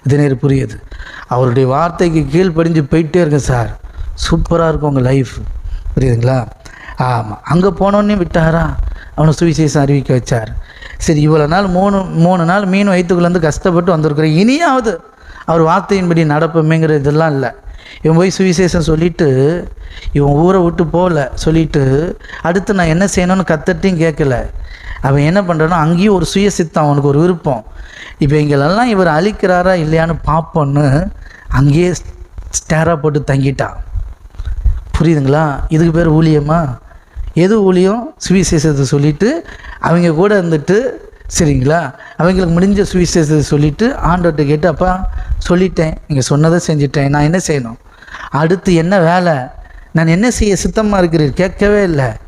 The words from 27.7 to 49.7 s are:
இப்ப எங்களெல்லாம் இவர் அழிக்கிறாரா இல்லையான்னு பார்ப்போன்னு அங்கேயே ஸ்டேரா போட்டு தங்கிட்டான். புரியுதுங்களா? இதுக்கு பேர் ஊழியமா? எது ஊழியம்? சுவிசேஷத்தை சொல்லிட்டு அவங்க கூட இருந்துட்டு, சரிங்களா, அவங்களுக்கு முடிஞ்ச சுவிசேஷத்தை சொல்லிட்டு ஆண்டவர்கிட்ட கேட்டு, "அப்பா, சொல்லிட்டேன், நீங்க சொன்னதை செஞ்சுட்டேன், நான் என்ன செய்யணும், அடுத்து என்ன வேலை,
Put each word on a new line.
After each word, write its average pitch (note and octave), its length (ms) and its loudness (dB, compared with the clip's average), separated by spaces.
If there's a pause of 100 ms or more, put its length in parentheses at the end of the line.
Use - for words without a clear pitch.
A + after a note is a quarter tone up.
இப்ப D3 180 2
எங்களெல்லாம் D3 480 2
இவர் G3 240 2
அழிக்கிறாரா F3+ 640 0
இல்லையான்னு D#3+ 440 0 (100)
பார்ப்போன்னு D3 840 0 (420)
அங்கேயே D3 440 2 (560)
ஸ்டேரா D#3+ 460 0
போட்டு D3 320 -2
தங்கிட்டான். C3+ 480 -2 (1200)
புரியுதுங்களா? D3 680 2
இதுக்கு E3 240 2
பேர் E3 200 2
ஊழியமா? D3+ 680 0 (560)
எது G3 300 2
ஊழியம்? F#3+ 500 0 (160)
சுவிசேஷத்தை D#3+ 520 2
சொல்லிட்டு D3+ 640 0 (340)
அவங்க E3+ 320 2
கூட G3 300 2
இருந்துட்டு, E3+ 420 0 (560)
சரிங்களா, C#3+ 540 0 (240)
அவங்களுக்கு F3 420 2
முடிஞ்ச G3 360 2
சுவிசேஷத்தை D#3+ 440 2
சொல்லிட்டு D3 560 0 (120)
ஆண்டவர்கிட்ட E3 380 0
கேட்டு, D3+ 220 0
"அப்பா, F#3 420 -2 (400)
சொல்லிட்டேன், F3 460 0 (120)
நீங்க C3+ 160 0
சொன்னதை D#3+ 440 2
செஞ்சுட்டேன், C#3+ 420 0
நான் D3 120 2
என்ன D#3+ 260 2
செய்யணும், B2 280 -4 (540)
அடுத்து E3+ 440 0
என்ன E3+ 260 2
வேலை, F3 340 2 (580)